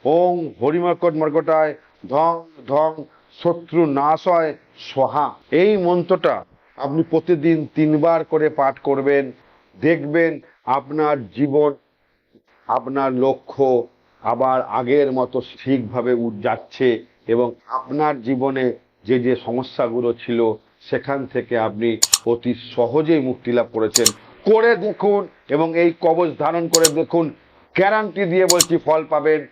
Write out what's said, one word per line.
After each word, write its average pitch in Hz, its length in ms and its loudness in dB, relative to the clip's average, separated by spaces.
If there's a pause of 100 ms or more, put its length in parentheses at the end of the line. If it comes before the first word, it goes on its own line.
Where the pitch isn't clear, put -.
ওং 170 460 2 (120)
হরি 151 160 0
মর্কট 175 360 0
মর্কটায় 156 600 0 (340)
ধং 165 340 0 (240)
ধং 156 380 -2 (380)
শত্রু 170 440 0
নাশয় 156 680 0 (240)
সোহা। 135 560 -2 (160)
এই 196 260 4
মন্ত্রটা 175 680 0 (320)
আপনি 143 260 -2
প্রতিদিন 160 720 0
তিনবার 156 500 2
করে 156 260 0
পাঠ 135 280 -2
করবেন। 139 540 0 (480)
দেখবেন 151 600 0 (240)
আপনার 139 640 -2
জীবন, 143 460 0 (920)
আপনার 131 460 -2
লক্ষ্য 131 760 0 (360)
আবার 127 400 0
আগের 131 500 0
মতো 127 280 -2 (240)
ঠিকভাবে 123 500 -2
উ-, 117 260 -4
যাচ্ছে 117 640 -2 (220)
এবং 117 280 -2 (120)
আপনার 143 560 -4
জীবনে 131 500 -2 (320)
যে 123 160 2
যে 120 160 0
সমস্যাগুলো 120 760 -4
ছিল, 117 400 0 (280)
সেখান 139 460 -4
থেকে 120 320 -4
আপনি 110 380 -2 (300)
অতি 120 280 -2
সহজেই 147 680 0
মুক্তি 123 320 -4
লাভ 117 200 2
করেছেন। 110 340 0 (460)
করে 220 240 4
দেখুন 202 520 -2 (200)
এবং 160 300 0
এই 170 220 4
কবচ 165 380 0
ধারণ 165 300 -2
করে 160 260 2
দেখুন, 160 400 -2 (400)
গ্যারান্টি 202 500 0
দিয়ে 185 280 2
বলছি 170 260 2
ফল 156 260 0
পাবেন। 151 480 0